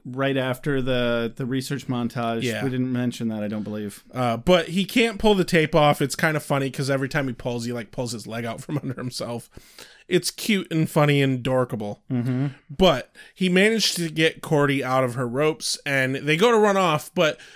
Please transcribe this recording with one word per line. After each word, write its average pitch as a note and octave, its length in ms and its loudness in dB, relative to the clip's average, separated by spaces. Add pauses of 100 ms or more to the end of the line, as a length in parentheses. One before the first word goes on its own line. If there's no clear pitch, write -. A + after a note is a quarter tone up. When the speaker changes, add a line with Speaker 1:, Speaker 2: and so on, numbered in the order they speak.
Speaker 1:
right C3+ 320 -2
after C3 440 -2
the, A#2+ 540 0
the C3+ 100 -6
research C3 420 -4
montage. A#2 560 -2
Speaker 2:
Yeah. A2+ 200 -2
Speaker 1:
We C3+ 60 -2
didn't B2+ 220 -2
mention B2 380 -2
that, A2 140 -4
I G#2 40 -4
don't G#2+ 160 -6
believe. G#2+ 400 -8 (100)
Speaker 2:
Uh, B2 240 0
but E3 320 2
he F3+ 160 -2
can't A3+ 340 0
pull G#3+ 160 4
the F#3 100 2
tape D#3 300 2
off. D3 260 4
It's C#3 140 0
kinda D#3 240 0
funny C#3 300 -2
'cause C3 200 -4
every C3+ 200 0
time C#3 180 -2
he B2 60 -6
pulls, A#2+ 320 -6
he, A#2+ 80 -6
like, A#2 180 -8
pulls B2 200 -6
his G#2+ 160 -10
leg A#2 180 -6
out A2+ 160 -8
from D3+ 160 -6
<laughs> - 60 -4
under C#3 120 -6
himself. A#2+ 540 -8 (580)
It's F3 220 0
cute - 420 -2
and D#3+ 160 2
funny D3 340 4
and C3+ 220 0
dorkable. B2 560 -2 (120)
Speaker 1:
Mm-hmm. B2+ 360 0 (220)
Speaker 2:
But D3 420 2 (220)
he F#3 160 0
managed G3+ 480 2
to E3+ 120 -4
get D#3+ 320 0
Cordy C#3+ 420 2
out C3 200 2
of A#2+ 120 -2
her B2+ 120 -4
ropes, D3+ 580 -2
and C3+ 300 0
they D3+ 220 0
go A#3 140 6
to A#3 80 6
run G#3 180 4
off, E3+ 380 2
but E3 240 2 (160)